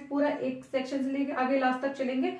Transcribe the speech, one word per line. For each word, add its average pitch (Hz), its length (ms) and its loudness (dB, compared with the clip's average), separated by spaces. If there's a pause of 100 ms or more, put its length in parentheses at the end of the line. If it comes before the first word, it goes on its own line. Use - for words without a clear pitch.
पूरा 285 200 2
एक 254 360 -2
section 262 400 -2
से 269 60 -2
लेके 277 240 0
आगे 262 240 2
last 254 240 2
तक 277 120 0
चलेंगे 262 460 0